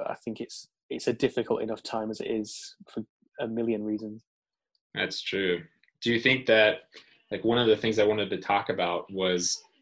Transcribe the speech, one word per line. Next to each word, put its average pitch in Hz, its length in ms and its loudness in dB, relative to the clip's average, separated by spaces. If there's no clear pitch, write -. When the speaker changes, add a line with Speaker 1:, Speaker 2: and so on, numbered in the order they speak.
Speaker 1:
I - 80 -4
think - 280 -8
it's, - 260 -12
it's - 160 -6
a 123 80 2
difficult 117 480 0
enough 110 200 -6
time 110 280 -4
as 110 100 -8
it - 60 -8
is - 480 -6
for 113 120 -8
a 123 60 -2
million 113 360 -2
reasons. 107 420 -6
Speaker 2:
That's 95 280 -4
true. 90 400 0
Do 117 100 2
you 113 80 2
think 131 260 2
that, 107 340 6
like, 98 140 -4
one 120 140 4
of 117 100 4
the 107 80 6
things 110 220 0
I 104 60 6
wanted 104 260 2
to 95 80 -2
talk 101 300 0
about 90 420 -2
was 92 520 0